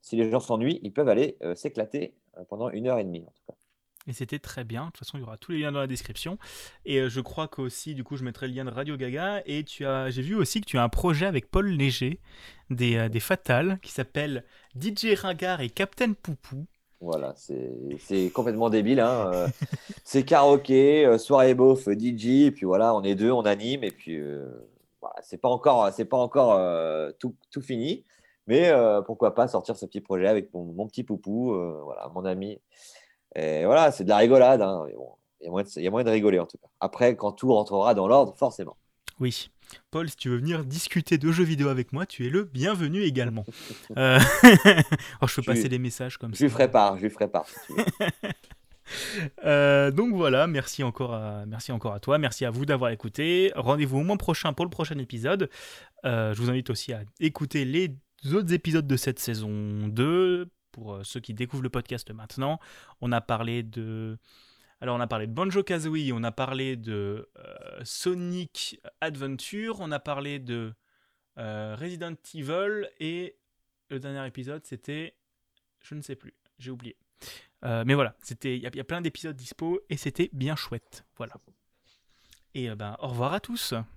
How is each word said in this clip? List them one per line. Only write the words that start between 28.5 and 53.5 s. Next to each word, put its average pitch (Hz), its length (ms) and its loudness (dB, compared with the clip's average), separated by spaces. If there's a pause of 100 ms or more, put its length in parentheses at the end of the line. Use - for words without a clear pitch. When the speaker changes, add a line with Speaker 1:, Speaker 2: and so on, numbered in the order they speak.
Speaker 1:
euh, 113 320 6
pourquoi 110 320 0
pas 120 120 4
sortir 110 300 -2
ce - 80 -12
petit 101 160 -10
projet 95 260 -2
avec 101 280 0
mon, 87 180 -8
mon 98 140 -6
petit 120 180 -8
Poupou, 113 480 -4
euh, 85 320 -4
voilà, 65 300 -12
mon 92 100 -8
ami. 95 340 -6 (760)
Et 78 320 -2
voilà, 147 260 6
c'est - 120 -6
de 90 40 -2
la 104 80 6
rigolade, 123 460 8
hein, 95 240 -2
mais 50 80 -14
bon, 60 160 -16 (320)
il - 20 -20
y 85 40 -12
a - 20 -10
moyen 98 160 -2
de, 101 100 -20
il 78 60 -6
y 90 40 -2
a 95 40 0
moyen 117 160 0
de 113 40 2
rigoler 104 280 4
en 85 80 0
tout - 100 -20
cas. - 120 -20 (120)
Après, 120 340 2
quand 104 180 -4
tout 127 200 2
rentrera 104 420 4
dans 98 140 2
l'ordre, 120 260 6
forcément. - 440 -4 (420)
Speaker 2:
Oui. 127 300 -4 (400)
Paul, 165 180 -4
si - 80 -12
tu - 120 -8
veux 123 80 0
venir 156 280 -2
discuter 160 540 -2
de 156 140 2
jeux 170 100 4
vidéo 147 260 2
avec 127 240 -2
moi, 165 140 -4
tu - 180 -8
es 123 60 -2
le 196 140 0
bienvenu 170 580 -2
également. 120 480 -2
Speaker 1:
<laughs> - 460 -14
Speaker 2:
Euh, 131 220 6 (120)
<laughs> - 120 4 (800)
oh, 135 40 2
je - 100 -2
peux 135 60 -2
Speaker 1:
Je 131 80 -2
lui, 117 60 4
Speaker 2:
passer 113 120 2
des 127 100 -2
messages 127 400 -6
comme 113 160 -10
Speaker 1:
je - 80 0
lui 143 80 6
Speaker 2:
ça. 113 40 -8
Speaker 1:
ferai 127 160 4
part, 101 280 6
je 92 40 -6
lui 107 80 0
ferai 104 180 -2
part, 80 200 -4
si - 80 -20 (100)
tu - 60 -18
veux. 208 120 0
Speaker 2:
<laughs> - 460 -4 (1120)
Euh, 143 460 6
donc 208 240 0
voilà, 151 320 2
merci 143 380 -4
encore 120 280 -4
à, 107 340 -8
merci 110 260 -10
encore 110 220 -6
à 104 40 -8
toi, 143 200 0
merci 131 260 -2
à 120 60 -2
vous 123 140 -6
d'avoir 127 260 0
écouté. 165 640 0